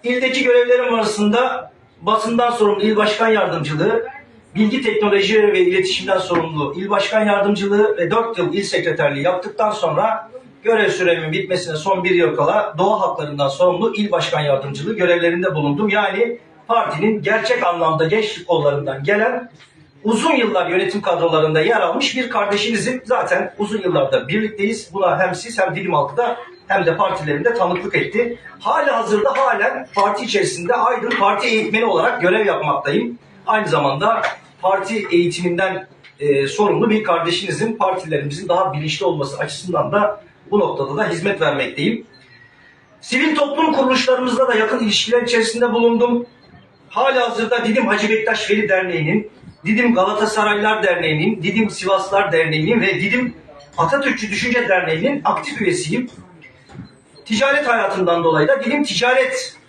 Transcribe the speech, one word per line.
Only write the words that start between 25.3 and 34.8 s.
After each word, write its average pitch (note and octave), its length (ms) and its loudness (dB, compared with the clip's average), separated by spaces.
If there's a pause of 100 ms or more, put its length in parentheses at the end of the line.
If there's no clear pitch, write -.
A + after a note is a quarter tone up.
siz A#3 240 -8
hem F3+ 160 0
Didim E3+ 180 -4
halkı D3 240 0
da A#3+ 200 -2 (320)
hem E3+ 160 0
de D#3+ 120 2
partilerinde D#3 560 0
tanıklık F3+ 420 -2
etti. A#3+ 420 -2 (220)
Hali C#4+ 320 0
hazırda A3+ 460 0
halen - 580 0
parti G3+ 300 0
içerisinde F3 480 -2
Aydın A#3+ 360 0 (100)
Parti G3+ 280 0
Eğitmeni A3 380 0
olarak E3 360 0
görev G3+ 240 2
yapmaktayım. E3+ 720 -2 (300)
Aynı G#3+ 200 0
zamanda D3+ 540 0 (400)
parti F#3+ 500 -2